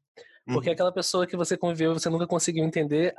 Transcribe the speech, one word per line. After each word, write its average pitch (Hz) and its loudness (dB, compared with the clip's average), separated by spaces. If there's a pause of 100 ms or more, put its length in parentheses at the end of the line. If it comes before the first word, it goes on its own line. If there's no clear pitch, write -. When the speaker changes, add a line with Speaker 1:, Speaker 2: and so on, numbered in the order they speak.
(520)
Speaker 1:
Porque 143 0
Speaker 2:
Uhum. 170 0
Speaker 1:
aquela 180 0
pessoa 180 0
que 180 -6
você 175 0
conviveu, 165 0
você 160 -2
nunca 165 0
conseguiu 165 0
entender, 160 0